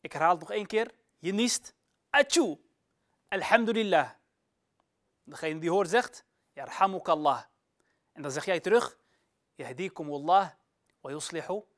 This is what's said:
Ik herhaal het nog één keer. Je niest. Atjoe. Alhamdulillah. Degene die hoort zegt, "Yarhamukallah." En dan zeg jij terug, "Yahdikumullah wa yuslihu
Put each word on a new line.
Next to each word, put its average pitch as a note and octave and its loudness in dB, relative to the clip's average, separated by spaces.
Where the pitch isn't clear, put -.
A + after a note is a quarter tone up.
Ik D3+ -12
herhaal D#3+ 4
het E3+ 4
nog D#3+ -12
één G#3 -4
keer. A3 -2
Je F3+ -4
niest. A#3 0
Atjoe. C#4+ 2
Alhamdulillah. G3+ 2
Degene D#3 -8
die E3 -2
hoort F#3 2
zegt, - 0
"Yarhamukallah." D3+ 0
En D#3 -18
dan C#3+ -8
zeg C#3+ -8
jij F3+ 0
terug, - 0
"Yahdikumullah D3+ -2
wa C3 -14
yuslihu E3 -8